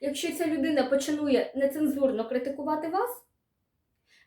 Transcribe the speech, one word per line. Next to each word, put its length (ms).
Якщо 300
ця 160
людина 360
починує 720
нецензурно 720
критикувати 580
вас, 360